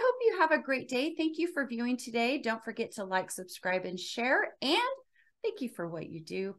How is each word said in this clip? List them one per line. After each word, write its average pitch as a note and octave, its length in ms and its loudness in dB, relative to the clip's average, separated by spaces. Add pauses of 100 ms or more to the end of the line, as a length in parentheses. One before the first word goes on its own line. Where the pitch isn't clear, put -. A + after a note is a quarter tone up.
hope B4 160 6
you G4 200 4
have D#4+ 100 6
a D4 100 4
great B3+ 280 -2
day. C#4+ 260 0
Thank D#4+ 220 0
you E4+ 160 0
for C#4 120 0
viewing A#3+ 300 0
today. A#3+ 460 0
Don't A3+ 200 0
forget A3+ 340 -4
to G#3 100 -4
like, F#3 260 0
subscribe, F#3 540 -2
and F#3 120 -6
share. B3+ 640 0
And C#4+ 160 2 (640)
thank G#4 200 -2
you A#3+ 120 -4
for E3+ 140 -6
what D#3+ 220 -8
you D#3+ 120 -10
do. F#3+ 380 -6